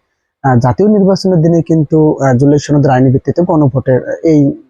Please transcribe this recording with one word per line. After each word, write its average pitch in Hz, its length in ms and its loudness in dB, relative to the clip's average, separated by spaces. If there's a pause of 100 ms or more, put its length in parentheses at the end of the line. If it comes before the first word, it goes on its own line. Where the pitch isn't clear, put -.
(440)
আহ, 127 160 0
জাতীয় 131 300 0
নির্বাচনের 190 520 0
দিনে 165 200 2
কিন্তু, 156 560 0
আহ, 135 200 0
জুলাই 143 220 2
সনদের 143 320 0
আইনি 127 200 2
ভিত্তিতে 135 300 -2
গণভোটের, 143 840 -2
এই 151 220 2 (240)